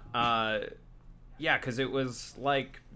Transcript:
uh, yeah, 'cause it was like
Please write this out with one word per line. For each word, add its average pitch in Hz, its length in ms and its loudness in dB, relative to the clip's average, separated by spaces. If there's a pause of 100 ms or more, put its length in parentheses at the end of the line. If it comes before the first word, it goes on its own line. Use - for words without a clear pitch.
(140)
uh, 113 460 4 (800)
yeah, 151 200 4
'cause 120 200 -4
it 131 120 0
was 127 480 -4
like 135 420 0 (160)